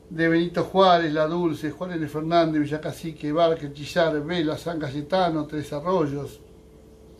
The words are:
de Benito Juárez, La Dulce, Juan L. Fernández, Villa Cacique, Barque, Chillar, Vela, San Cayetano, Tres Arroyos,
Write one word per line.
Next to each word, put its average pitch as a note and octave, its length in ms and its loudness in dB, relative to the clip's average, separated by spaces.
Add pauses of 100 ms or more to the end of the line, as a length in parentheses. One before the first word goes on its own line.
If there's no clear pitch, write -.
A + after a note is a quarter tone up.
de E3 180 0
Benito E3+ 380 2
Juárez, E3+ 480 6
La D#3 120 2
Dulce, D#3 460 -2
Juan F3+ 220 -8
L. D#3+ 160 -4
Fernández, D#3+ 520 2
Villa D3 200 -4
Cacique, D#3 500 -8
Barque, D#3+ 400 2
Chillar, D3+ 500 0
Vela, D#3+ 360 -2
San - 200 -6
Cayetano, D3 720 0
Tres D3+ 240 -8
Arroyos, D3 720 -2 (800)